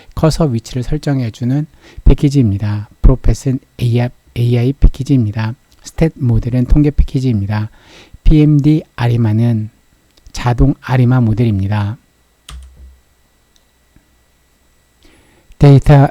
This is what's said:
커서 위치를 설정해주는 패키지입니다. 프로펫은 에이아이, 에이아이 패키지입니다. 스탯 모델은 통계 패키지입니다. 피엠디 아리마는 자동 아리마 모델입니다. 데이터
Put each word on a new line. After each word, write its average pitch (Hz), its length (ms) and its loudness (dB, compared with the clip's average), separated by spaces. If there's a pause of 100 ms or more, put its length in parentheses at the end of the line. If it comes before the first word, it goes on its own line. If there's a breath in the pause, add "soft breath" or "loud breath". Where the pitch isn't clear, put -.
(140 loud breath)
커서 160 300 0
위치를 123 400 -6
설정해주는 135 840 -4 (380 loud breath)
패키지입니다. 107 840 0 (140)
프로펫은 - 560 0 (200)
에이아이, 120 320 -2 (260)
에이아이 120 380 0
패키지입니다. 117 800 -2 (280)
스탯 160 320 -4
모델은 120 520 -2
통계 147 240 2
패키지입니다. 107 800 -2 (540 loud breath)
피엠디 151 640 2 (100)
아리마는 117 760 -2 (640)
자동 123 480 0
아리마 127 400 0
모델입니다. 104 800 -2 (3500 soft breath)
데이터 143 520 6